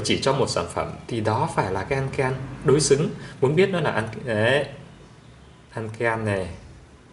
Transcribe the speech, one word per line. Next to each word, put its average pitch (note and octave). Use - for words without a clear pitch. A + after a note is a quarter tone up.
chỉ G#2
cho C3+
một B2
sản E2+
phẩm D#2+
thì A#2
đó A2
phải A2
là F#2+
cái C3+
alken C3
đối C#3
xứng. E3
Muốn D3
biết F#3+
nó F3
là C#3
alken, A2+
đấy. A#2
Alken A2
này F#2+